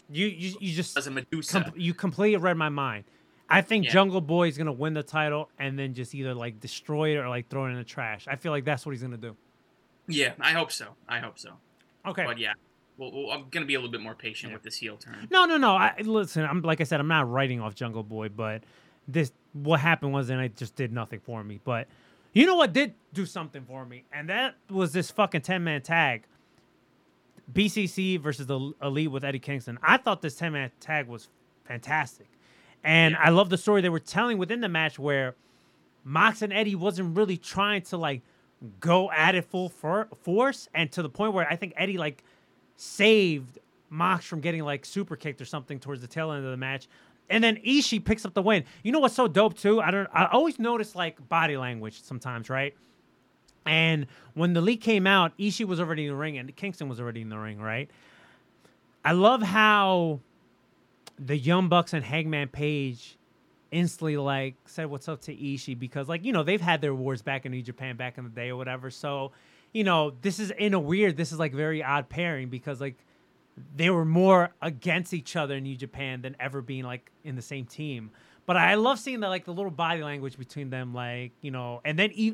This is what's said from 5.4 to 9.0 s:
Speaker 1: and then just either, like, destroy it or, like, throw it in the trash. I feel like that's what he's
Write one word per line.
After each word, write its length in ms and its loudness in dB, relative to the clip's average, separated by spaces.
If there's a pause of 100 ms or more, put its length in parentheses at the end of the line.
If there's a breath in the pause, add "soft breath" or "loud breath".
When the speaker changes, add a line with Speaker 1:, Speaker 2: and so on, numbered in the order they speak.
Speaker 1:
and 220 -6
then 160 -6
just 180 -10
either, 220 -6
like, 240 -10
destroy 560 -2
it 20 0
or, 100 -4
like, 220 -6
throw 160 -4
it 60 -4
in 60 -6
the 60 -8
trash. 460 -8
I 60 -6
feel 160 -6
like 140 -2
that's 200 -2
what 60 -8
he's 100 -10